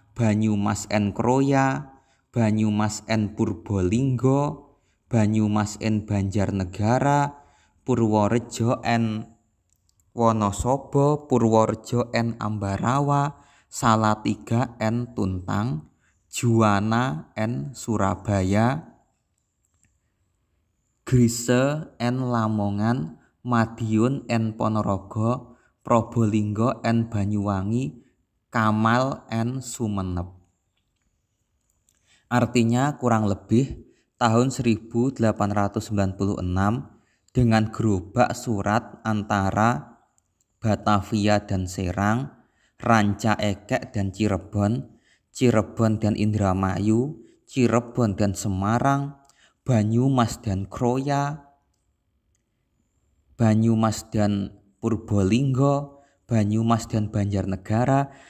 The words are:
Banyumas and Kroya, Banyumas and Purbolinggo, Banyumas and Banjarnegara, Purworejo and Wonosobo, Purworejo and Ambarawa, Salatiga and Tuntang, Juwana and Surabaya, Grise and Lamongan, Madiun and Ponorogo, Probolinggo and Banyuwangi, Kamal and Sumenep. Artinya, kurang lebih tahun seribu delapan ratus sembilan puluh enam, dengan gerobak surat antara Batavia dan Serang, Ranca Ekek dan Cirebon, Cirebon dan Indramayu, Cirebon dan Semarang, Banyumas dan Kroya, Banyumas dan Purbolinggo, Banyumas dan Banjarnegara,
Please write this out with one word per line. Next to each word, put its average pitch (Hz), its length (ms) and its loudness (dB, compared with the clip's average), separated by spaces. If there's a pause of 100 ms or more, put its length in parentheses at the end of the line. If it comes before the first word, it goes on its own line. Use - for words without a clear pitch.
(180)
Banyumas 104 720 0
and 104 240 0
Kroya, 135 800 0 (400)
Banyumas 107 720 0
and 107 320 -2
Purbolinggo, 127 1400 -2 (320)
Banyumas 107 720 0
and 107 240 -2
Banjarnegara, 104 1300 0 (560)
Purworejo 117 960 0
and 113 560 -2 (800)
Wonosobo, 123 1120 0
Purworejo 113 800 2
and 117 320 -2
Ambarawa, 117 960 -2 (320)
Salatiga 110 1120 0
and 117 320 -2
Tuntang, 101 720 -4 (400)
Juwana 113 1120 2
and 131 320 -4
Surabaya, 101 1120 0 (2250)
Grise 127 960 2
and 123 160 -2 (160)
Lamongan, 110 800 -2 (320)
Madiun 117 800 0
and 113 320 -2
Ponorogo, 110 960 -2 (320)
Probolinggo 110 960 0
and 117 240 0
Banyuwangi, 104 960 -2 (480)
Kamal 113 800 2
and 117 320 -2
Sumenep. 92 720 -4 (1900)
Artinya, 123 720 2
kurang 110 320 2
lebih - 560 -2 (320)
tahun 120 320 2
seribu 120 640 -2
delapan 104 400 0
ratus 104 400 -2
sembilan 95 240 -2
puluh 98 240 -2
enam, 98 480 0 (400)
dengan 110 400 2
gerobak 104 640 0
surat 104 720 -4
antara 107 880 0 (640)
Batavia 104 800 2
dan 95 320 -4
Serang, 101 640 -2 (480)
Ranca 107 560 2
Ekek 107 560 -4
dan 98 160 -2
Cirebon, 104 800 -2 (400)
Cirebon 110 720 2
dan 107 160 0
Indramayu, 101 960 0 (320)
Cirebon 120 720 0
dan 101 160 0
Semarang, 123 800 -2 (480)
Banyumas 120 800 2
dan 98 240 -4
Kroya, 139 800 -4 (1900)
Banyumas 110 720 2
dan 101 480 -2 (240)
Purbolinggo, 123 1200 0 (240)
Banyumas 113 640 0
dan 107 240 -2
Banjarnegara, 104 960 0 (200)